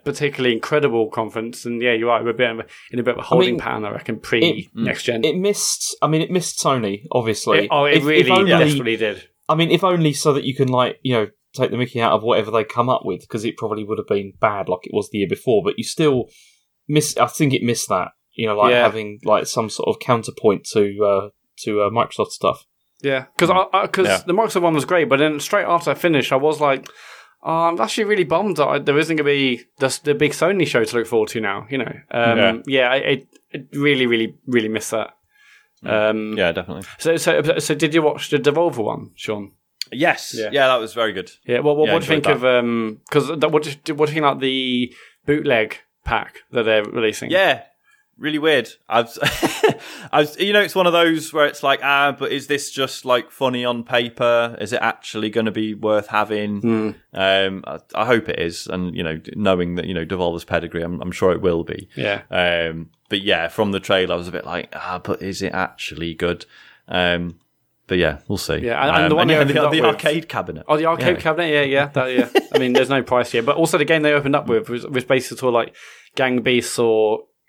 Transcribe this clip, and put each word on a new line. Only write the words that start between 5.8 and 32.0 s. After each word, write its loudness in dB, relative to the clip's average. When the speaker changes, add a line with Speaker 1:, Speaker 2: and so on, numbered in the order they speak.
Speaker 2:
I 0
mean, 2
it -6
missed -2
Sony, -2
obviously. 0
Speaker 1:
It, -8
oh, 2
it 4
Speaker 2:
If, 4
if -4
Speaker 1:
really 4
Speaker 2:
only, 4
Speaker 1:
desperately 2
did. -4
Speaker 2:
I 2
mean, 2
if 2
only 2
so 0
that 0
you -4
can, 2
like, 0
you 0
know, 2
take 0
the -4
mickey -2
out 2
of 0
whatever 2
they 0
come -2
up 0
with, -6
'cause -6
it -4
probably -4
would -6
have -10
been -2
bad 0
like -2
it -12
was -2
the -4
year 0
before, 2
but -2
you -6
still 0
miss, 0
I 4
think 0
it 0
missed -2
that, 0
you -4
know, 0
like, 6
Speaker 1:
Yeah. 6
Speaker 2:
having, 0
like, 2
some -2
sort -4
of -2
counterpoint 0
to, 4
uh, 2
to, 0
uh, 2
Microsoft -2
stuff. -2
Speaker 1:
Yeah, -2
'cause 2
I, 4
I, 0
'cause 0
Speaker 3:
Yeah. 2
Speaker 1:
the -2
Microsoft 0
one 4
was 0
great, 2
but 4
then 2
straight -2
after 0
I 2
finished, 2
I 2
was 2
like, 0
"Oh, -4
I'm -4
actually 0
really 2
bummed 0
that 2
I, 0
there 2
isn't 0
gonna 0
be 0
the, 0
the 2
big 2
Sony 0
show 0
to -2
look -2
forward 0
to -6
now," -6
you -4
know? -6